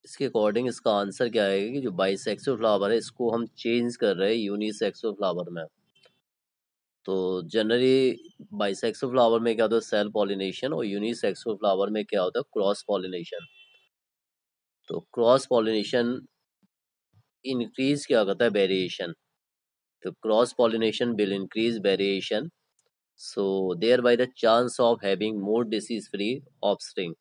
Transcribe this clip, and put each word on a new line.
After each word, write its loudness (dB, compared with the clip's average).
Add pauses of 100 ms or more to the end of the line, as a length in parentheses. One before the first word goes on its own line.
इसके -6
according 2
इसका 0
आंसर 0
क्या 2
आएगा 0
कि -4
जो -4
bisexual -2
flower 2
है, 4
इसको -2
हम -2
change -2
कर 2
रहे 0
हैं 2
यूनिसेक्सुअल -4
flower -4
में। -8 (1400)
तो -4 (300)
generally 2 (380)
bisexual -4
flower 6
में 0
क्या 2
होता 0
है? 4
सेल्फ -2
pollination, -2
और -4
unisexual -6
flower 0
में -2
क्या -2
होता -2
है? -6 (100)
cross 0
pollination। -6 (1400)
तो -6 (140)
क्रॉस 4
पॉलिनेशन 0 (1300)
इंक्रीज -2
क्या 4
करता 0
है? 4
वेरिएशन। 0 (880)
तो -6
क्रॉस 2
पॉलिनेशन 2
will 0
increase -2
variation, 0 (680)
so -6 (360)
thereby 4
the 0
chance 4
of 4
having -2
more 0
disease -6
free -4 (300)
offspring। -2